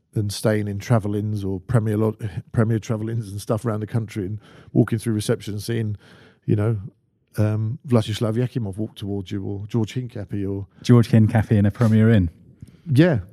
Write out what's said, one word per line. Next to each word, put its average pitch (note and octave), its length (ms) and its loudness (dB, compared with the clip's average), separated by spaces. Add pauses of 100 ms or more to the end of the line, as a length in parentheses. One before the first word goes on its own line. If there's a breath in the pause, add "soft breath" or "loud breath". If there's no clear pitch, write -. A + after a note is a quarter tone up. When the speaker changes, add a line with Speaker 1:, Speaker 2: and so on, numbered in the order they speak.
(140)
Speaker 1:
and G#2 180 -4
staying G#2+ 340 -2
in G2+ 140 -6
travel G#2 340 0
inns G#2 300 -4
or F#2+ 160 -6
Premier A2 360 0
Lo-, A2 200 0 (180)
<laughs> - 180 -12
Premier A2+ 280 0
travel A2 280 -6
inns A2 220 -8
and G2+ 100 -10
stuff A2+ 240 -4
around G#2+ 160 -4
the G#2+ 60 -6
country G#2+ 400 -6
and G#2 140 -8 (320 loud breath)
walking A2+ 260 2
through A2+ 160 -2
reception G#2+ 400 -4
and G#2 80 -8
seeing, A2+ 340 -4 (500 soft breath)
you A2+ 100 2
know, G#2+ 220 0 (600)
um, G#2+ 480 -2
Vladislav A2 480 0
Yakimov A#2 420 -4
walk A2 200 -8
towards G2+ 340 -8
you G2+ 140 -8
or G2+ 240 -8
George A2+ 260 -2
Hincapie G2+ 560 -8
or G2 160 -8 (160)
Speaker 2:
George A#2+ 280 6
Hincapie A2 420 4
in G#2 140 6
a G2+ 40 2
Premier A2 400 4
Inn. F#2+ 180 4 (640)
Speaker 1:
Yeah, C#3 280 4 (120)